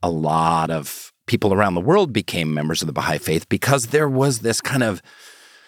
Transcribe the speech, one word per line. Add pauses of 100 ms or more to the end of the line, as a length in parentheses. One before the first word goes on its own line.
a
lot
of (120)
people
around
the
world
became
members
of
the
Baha'i
faith
because
there
was
this
kind
of (680)